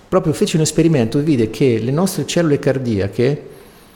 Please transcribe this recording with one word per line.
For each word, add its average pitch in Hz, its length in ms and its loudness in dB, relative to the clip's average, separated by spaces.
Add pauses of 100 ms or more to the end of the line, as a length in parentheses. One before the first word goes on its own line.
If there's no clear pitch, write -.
proprio 165 240 0
fece - 240 0
un 156 60 2
esperimento 151 560 2
e 143 40 0
vide 127 260 2
che 120 300 0
le 117 120 -4
nostre 160 340 -2
cellule 156 340 0
cardiache, 123 840 -2 (520)